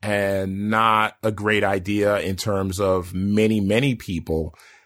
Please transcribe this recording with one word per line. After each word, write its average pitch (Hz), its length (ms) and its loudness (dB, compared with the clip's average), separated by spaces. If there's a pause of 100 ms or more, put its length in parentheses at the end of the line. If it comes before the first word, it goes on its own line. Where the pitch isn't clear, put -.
and 98 640 -2
not 110 540 2
a 110 80 0
great 104 320 0
idea 101 560 0
in 90 160 -4
terms 95 440 -2
of 92 340 0
many, 104 480 2
many 117 340 0
people, 82 580 -6 (320)